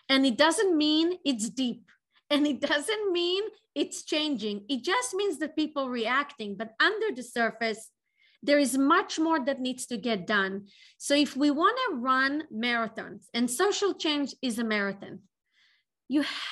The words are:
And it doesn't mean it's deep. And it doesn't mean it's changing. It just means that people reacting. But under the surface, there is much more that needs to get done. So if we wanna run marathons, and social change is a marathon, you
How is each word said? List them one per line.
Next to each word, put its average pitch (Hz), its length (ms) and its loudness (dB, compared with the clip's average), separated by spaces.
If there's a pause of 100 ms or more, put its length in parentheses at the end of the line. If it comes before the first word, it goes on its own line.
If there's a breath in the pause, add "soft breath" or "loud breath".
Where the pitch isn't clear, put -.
And 269 160 4
it 247 140 2
doesn't 330 380 4
mean 311 480 2
it's 233 260 -2
deep. 247 400 -6 (400)
And 294 160 2
it 269 140 -2
doesn't 359 520 -2
mean 349 300 0 (320 soft breath)
it's - 300 -4
changing. 208 640 -4
It 262 160 -4
just 392 280 0
means 381 280 -2
that 302 160 -4
people 294 320 -2
reacting. 240 680 -4
But 220 220 -10
under 403 340 2
the 247 120 -8
surface, 226 640 -4 (540)
there 285 140 6
is 269 200 2
much 320 400 4
more 320 260 2
that 262 160 -2
needs 254 260 -6
to 240 100 -6
get 208 320 -4
done. 196 380 0 (320 soft breath)
So - 160 0
if 285 220 2
we 294 140 4
wanna 415 440 2
run 262 500 0 (100)
marathons, 220 800 -4
and 240 160 0
social 381 440 2
change 294 480 -2
is 240 180 -2
a 233 40 -2
marathon, 202 560 -4 (880)
you 285 140 2 (300)